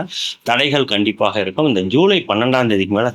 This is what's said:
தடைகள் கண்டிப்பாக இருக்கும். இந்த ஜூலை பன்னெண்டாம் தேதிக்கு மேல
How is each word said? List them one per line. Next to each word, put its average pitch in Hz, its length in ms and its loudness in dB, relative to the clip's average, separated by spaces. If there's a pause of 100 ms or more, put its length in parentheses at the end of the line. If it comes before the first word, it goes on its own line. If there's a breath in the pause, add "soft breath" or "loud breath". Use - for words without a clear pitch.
(440 loud breath)
தடைகள் 135 420 0
கண்டிப்பாக 104 540 -2
இருக்கும். 98 280 -2
இந்த 101 140 2
ஜூலை 160 460 2
பன்னெண்டாம் 123 400 2
தேதிக்கு 98 280 0
மேல 117 200 0